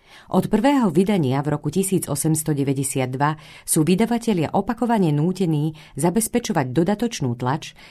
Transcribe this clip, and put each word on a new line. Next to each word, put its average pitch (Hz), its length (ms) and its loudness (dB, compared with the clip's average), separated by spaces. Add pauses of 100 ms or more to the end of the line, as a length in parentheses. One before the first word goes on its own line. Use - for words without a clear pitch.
(320)
Od 185 160 0
prvého 240 400 2
vydania 151 560 2
v 147 100 -2
roku 147 140 -4
tisíc 185 400 0
osemsto 156 480 0
deväťdesiat 135 560 -2
dva 143 240 0 (320)
sú 156 160 2
vydavatelia 208 640 2
opakovane 214 640 0
nútení 160 640 0 (160)
zabezpečovať 175 800 -2
dodatočnú 170 640 -2
tlač, 127 400 -4 (140)